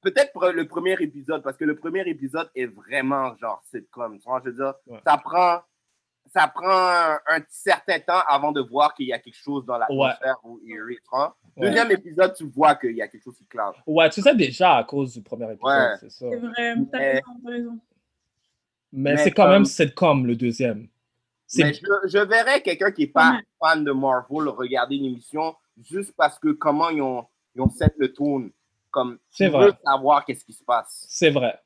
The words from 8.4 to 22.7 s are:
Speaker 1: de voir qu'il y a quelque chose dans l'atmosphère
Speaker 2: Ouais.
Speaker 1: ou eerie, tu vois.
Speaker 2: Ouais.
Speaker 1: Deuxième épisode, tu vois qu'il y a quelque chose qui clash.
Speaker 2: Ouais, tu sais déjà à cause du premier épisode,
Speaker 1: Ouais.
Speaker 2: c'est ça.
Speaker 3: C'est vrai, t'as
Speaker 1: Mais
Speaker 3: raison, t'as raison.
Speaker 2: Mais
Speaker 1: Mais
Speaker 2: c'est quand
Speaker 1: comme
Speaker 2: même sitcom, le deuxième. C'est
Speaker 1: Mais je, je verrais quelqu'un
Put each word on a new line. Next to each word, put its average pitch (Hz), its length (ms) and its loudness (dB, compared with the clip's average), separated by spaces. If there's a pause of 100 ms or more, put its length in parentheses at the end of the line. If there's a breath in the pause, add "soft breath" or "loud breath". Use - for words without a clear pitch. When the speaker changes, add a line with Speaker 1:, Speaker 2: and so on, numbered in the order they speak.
Speaker 1:
de 147 100 -4
voir 139 320 0
qu'il 131 140 -12
y 123 60 -6
a 117 60 -6
quelque - 180 -20
chose 139 280 -8
dans 123 120 -6
l'atmosphère 131 680 -2
Speaker 2:
Ouais. 117 80 -20
Speaker 1:
ou 120 160 -20
eerie, 113 300 -14
tu - 140 -20
vois. 143 240 -2 (220)
Speaker 2:
Ouais. 165 100 -2
Speaker 1:
Deuxième 226 240 2
épisode, 180 440 0
tu - 100 -16
vois 127 300 2
qu'il 120 200 -4
y 113 60 -6
a 104 60 -6
quelque - 160 -20
chose 123 140 -20
qui - 100 -20
clash. 104 280 -6 (120)
Speaker 2:
Ouais, 160 240 4
tu 202 100 -6
sais 277 140 6
déjà 165 420 4
à 113 60 0
cause 135 300 -4
du 120 100 -16
premier 117 280 -10
épisode, 104 140 -14
Speaker 1:
Ouais. 131 340 2
Speaker 2:
c'est 104 120 -20
ça. - 180 -16
Speaker 3:
C'est 240 80 -6
vrai, 233 380 -6 (160)
t'as 277 80 -8
Speaker 1:
Mais 269 140 0
Speaker 3:
raison, 262 80 0 (220)
t'as 240 80 -14
raison. 233 280 -10 (1120)
Speaker 2:
Mais 139 200 -2
Speaker 1:
Mais 151 40 2
Speaker 2:
c'est 180 140 4
quand 202 120 4
Speaker 1:
comme 185 100 8
Speaker 2:
même 202 120 6
sitcom, 147 600 2
le 120 100 0
deuxième. 117 520 -4 (580)
C'est 143 180 0
Speaker 1:
Mais 147 100 2
je, 196 340 -2
je 175 120 0
verrais 226 420 2
quelqu'un 190 300 -2